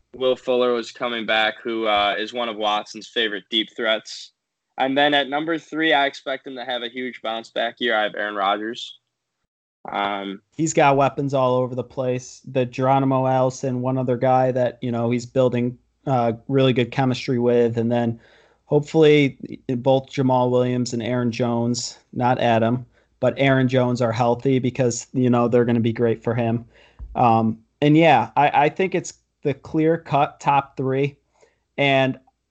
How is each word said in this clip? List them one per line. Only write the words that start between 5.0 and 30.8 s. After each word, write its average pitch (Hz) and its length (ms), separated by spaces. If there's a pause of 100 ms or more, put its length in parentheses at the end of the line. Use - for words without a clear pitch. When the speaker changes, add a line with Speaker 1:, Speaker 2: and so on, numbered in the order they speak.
Speaker 1:
at 139 120
number 156 300
three, 156 360
I 139 120
expect 135 400
him 135 100
to 120 100
have 123 180
a 117 60
huge 127 340
bounce 113 260
back 117 300
year. 120 160
I 107 80
have 101 120
Aaron 104 200
Rodgers. 107 640 (920)
Um, 98 500 (140)
Speaker 2:
He's 156 180
got 139 240
weapons 139 360
all 127 220
over 127 180
the 123 100
place. 127 640
The 131 200
Geronimo 135 600
Allison, 127 560
one 131 160
other 127 200
guy 131 340
that, 123 300
you 123 100
know, 117 180
he's 120 160
building, 123 520 (300)
uh, 120 260 (140)
really 135 260
good 120 180
chemistry 127 460
with. 120 400
And 117 140
then 117 280 (460)
hopefully 147 1040
both 131 420
Jamal 127 400
Williams 123 440
and 117 100
Aaron 123 280
Jones, 120 680 (120)
not 123 280
Adam, 117 480 (320)
but 123 180
Aaron 131 300
Jones 123 340
are 113 100
healthy 120 460
because, 123 560
you 127 160
know, 120 180
they're 120 180
gonna 120 140
be 117 140
great 113 300
for 117 100
him. 117 320 (480)
Um, 113 460 (220)
and 147 140
yeah, 151 400
I, 143 300
I 156 40
think 190 260
it's - 180 (300)
the 143 100
clear-cut 156 840
top 143 360
three. 135 420 (600)